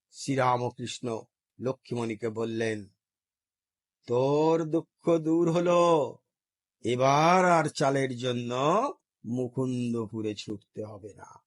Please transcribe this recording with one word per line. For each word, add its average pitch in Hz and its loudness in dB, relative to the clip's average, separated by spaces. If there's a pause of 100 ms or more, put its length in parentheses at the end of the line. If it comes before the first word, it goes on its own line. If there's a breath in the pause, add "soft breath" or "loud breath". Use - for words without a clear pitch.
(100)
শ্রীরামকৃষ্ণ 123 -4 (400)
লক্ষ্মীমণিকে 117 -6
বললেন, 113 -4 (1160)
"তোর 147 2
দুঃখ 165 0
দূর 165 2
হলো, 170 2 (640)
এবার 143 4
আর 165 4
চালের 135 0
জন্য 120 -4 (680)
মুকুন্দপুরে 120 -4
ছুটতে 104 -12
হবে 104 -16
না।" - -20